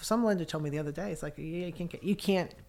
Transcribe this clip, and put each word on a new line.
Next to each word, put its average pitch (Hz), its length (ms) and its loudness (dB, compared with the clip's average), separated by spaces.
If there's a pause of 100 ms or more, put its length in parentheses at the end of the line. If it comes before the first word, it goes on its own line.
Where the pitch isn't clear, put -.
some 226 240 2
lender 190 200 4
told 156 180 -2
me 147 80 0
the 147 80 0
other 147 120 -2
day. 180 200 -4
It's 156 100 -6
like, 151 160 -6
"Yeah, 165 300 -4
you 170 60 -6
can't 165 180 -4
get, - 120 -12
you 190 120 4
can't 185 340 4 (200)